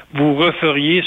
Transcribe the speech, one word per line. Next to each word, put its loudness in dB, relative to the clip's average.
Vous 2
referiez 0